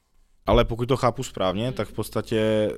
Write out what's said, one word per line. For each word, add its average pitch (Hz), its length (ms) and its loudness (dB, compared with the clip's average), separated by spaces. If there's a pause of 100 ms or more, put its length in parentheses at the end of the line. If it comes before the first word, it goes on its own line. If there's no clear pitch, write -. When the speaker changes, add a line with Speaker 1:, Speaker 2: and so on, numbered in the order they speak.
(460)
Speaker 1:
Ale 113 180 6
pokud 120 220 -4
to 127 100 2
chápu 123 260 0
správně, 95 420 -2
Speaker 2:
Hmm. 131 80 -2
Speaker 1:
tak 107 160 -4
v - 40 -18
podstatě 107 840 0